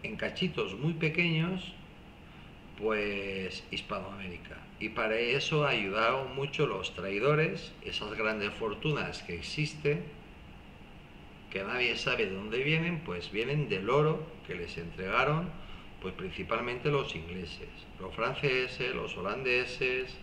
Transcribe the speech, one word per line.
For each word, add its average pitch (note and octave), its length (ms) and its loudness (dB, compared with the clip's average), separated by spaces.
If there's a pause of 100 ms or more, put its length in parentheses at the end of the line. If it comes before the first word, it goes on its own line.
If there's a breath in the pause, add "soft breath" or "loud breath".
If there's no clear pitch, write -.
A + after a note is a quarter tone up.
en - 120 -4
cachitos G#2+ 600 0
muy D3+ 160 2
pequeños, E3 800 2 (1040 loud breath)
pues, G2+ 920 0
Hispanoamérica. G2 840 -6 (220)
Y A2 100 0
para A2 280 2
eso C3+ 480 4
ayudaron A#2+ 720 4
mucho C#3+ 320 2
los F#2+ 260 -2
traidores, A2+ 800 2 (100)
esas G#2 300 -4
grandes G#2+ 400 2
fortunas G#2+ 680 0
que F2 120 -6
existen, D3 680 0 (1500)
que G2 120 -2
nadie A#2+ 340 2
sabe A#2 280 2
de F#2+ 100 -2
dónde G#2+ 280 0
vienen, D#3+ 420 2
pues F2 260 -4
vienen B2+ 380 2
del G2 200 0
oro C#3+ 360 6 (200)
que F#2 100 -6
les F2 220 -6
entregaron, A2+ 720 2 (520 loud breath)
pues, F#2 120 -4
principalmente A2+ 760 -2
los C#3 260 2
ingleses, E2 540 -8 (300)
los F#2 140 -8
franceses, B2+ 800 2
los G#2+ 240 -4
holandeses B2+ 1040 2